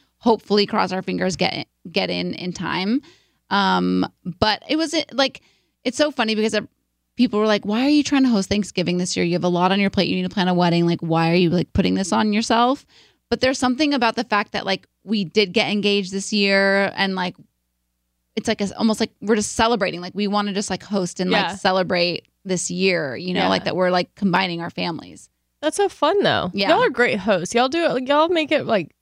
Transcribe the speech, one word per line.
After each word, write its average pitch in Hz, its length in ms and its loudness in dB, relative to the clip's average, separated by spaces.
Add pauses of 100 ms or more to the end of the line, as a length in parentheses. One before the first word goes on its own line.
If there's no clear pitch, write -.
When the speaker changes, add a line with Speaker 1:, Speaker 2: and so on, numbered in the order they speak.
(180)
Speaker 1:
hopefully, 208 480 0
cross 190 260 -2
our 185 80 -4
fingers, 185 360 -2
get, - 300 -4 (240)
get 185 200 -2
in, 180 240 -4
in 180 180 -8
time. 190 480 -2 (480)
Um, 185 580 2 (320)
but 214 300 0
it 302 80 0
was, 320 160 -2
uh, 320 200 -2
like, 269 280 -2 (420)
it's - 140 -4
so 202 140 2
funny 220 240 -2
because, 214 200 0
uh, 208 60 0 (560)
people 208 240 2
were 214 60 2
like, 208 180 2
"Why 220 220 0
are - 20 2
you 294 140 4
trying 269 220 2
to 254 40 4
host 202 220 2
Thanksgiving 180 480 -2
this 180 180 -4
year? 180 80 0
You 170 80 0
have 175 120 0
a 180 40 0
lot 180 240 2
on 202 80 2
your 196 80 2
plate. 196 200 0
You 185 80 -2
need 185 80 -2
to 185 40 -4
plan 180 200 -2
a 180 60 2
wedding. 170 320 2
Like, 170 140 0
why 165 300 0
are 170 40 4
you, 175 140 4
like, 165 240 0
putting 185 220 2
this 196 180 -2
on 214 220 2
yourself?" 233 500 2 (460)
But 160 100 -2
there's 262 180 0
something 277 360 2
about 233 220 0
the 226 80 -2
fact 208 280 -2
that, - 140 -6
like, 190 200 -4 (160)
we 202 220 -2
did 180 300 0
get 214 160 0
engaged 202 420 0
this 196 220 -6
year 196 600 2
and, 190 200 -2
like, 180 200 -6 (1000)
it's - 140 -6
like 214 120 -2
a, 202 160 -2
almost 220 240 0
like 214 120 -2 (100)
we're 202 120 0
just 208 180 -2
celebrating. 202 500 0
Like, 180 120 -12
we 208 120 -2
wanna 202 260 -2
just, 202 160 -4
like, 185 140 -6
host 185 380 -4
and, 185 100 -2
Speaker 2:
Yeah. 196 180 0
Speaker 1:
like, 185 100 -8
celebrate 180 680 0 (180)
this 185 260 -4
year, 175 460 0
you 180 160 -6
know, 180 120 -2
Speaker 2:
Yeah. 185 40 2
Speaker 1:
like, 190 160 0
that 170 100 -4
we're, 180 160 0
like, 180 240 -2
combining 180 460 -2
our 170 80 -8
families. 165 640 -10 (320)
Speaker 2:
That's 302 160 -2
so 302 100 2
fun, 370 340 0
though. 151 300 0
Speaker 1:
Yeah. 196 160 0
Speaker 2:
Y'all 370 140 4
are 466 80 2
great 233 280 0
hosts. 185 360 0
Y'all 247 160 2
do 320 260 0
it. 262 100 -4
Y'all 294 220 4
make 320 240 0
it, 285 140 0
like, 185 360 -2